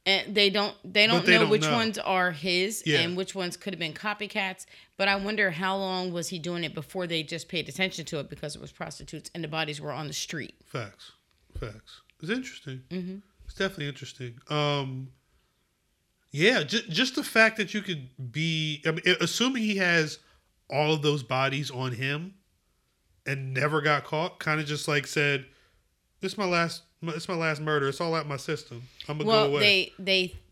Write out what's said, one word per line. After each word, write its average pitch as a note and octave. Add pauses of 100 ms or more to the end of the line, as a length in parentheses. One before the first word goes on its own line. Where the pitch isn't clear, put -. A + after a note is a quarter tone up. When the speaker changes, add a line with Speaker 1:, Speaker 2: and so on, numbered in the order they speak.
Speaker 1:
And G3
they G3+
don't, G3+
they G#3
Speaker 2:
But A3+
Speaker 1:
don't E3+
Speaker 2:
they -
Speaker 1:
know A3
Speaker 2:
don't G#3
Speaker 1:
which G#3+
Speaker 2:
know. D#3
Speaker 1:
ones A3+
are F#3
his F3+
Speaker 2:
Yeah. D3+
Speaker 1:
and E3+
which F#3
ones F3+
could G3+
have E3+
been D#3+
copycats. G#3 (320)
But G3
I G3
wonder G3
how F#3+
long F#3
was E3+
he F#3+
doing F3
it D#3
before F3+
they E3
just D#3
paid D#3+
attention F3+
to D#3+
it C#3
because D3
it -
was C#3+
prostitutes D#3
and E3+
the D#3
bodies D3+
were D3+
on D3
the D3
street. - (100)
Speaker 2:
Facts. - (480)
Facts. - (200)
It's D#3
interesting. C#3+
Speaker 1:
Mm-hmm. F#3 (280)
Speaker 2:
It's -
definitely F#3+
interesting. B2+ (140)
Um, C#3+ (1200)
yeah, G3
ju-, G#3+
just G#3+
the D4
fact A3
that G3+
you G#3+
could D3+ (220)
be, D#3
I D#3+
mean, D#3+
a-, F3+
assuming A#3
he G#3+
has E3+ (500)
all D3+
of D#3
those D3
bodies C3+
on B2+
him C#3+ (920)
and C3+
never D3
got D3
caught, D#3+
kinda D#3
just, D3
like, D3
said, C#3+ (760)
"This F#3+
my G#3
last, E3+ (180)
my, E3
it's E3
my F#3+
last D#3+
murder. D3+
It's C3+
all E3
out D#3
my C#3+
system. C3 (240)
I'ma D3+
Speaker 1:
Well, G#3+
Speaker 2:
go G#3
away." G3+
Speaker 1:
they, F#3+
they, F#3 (160)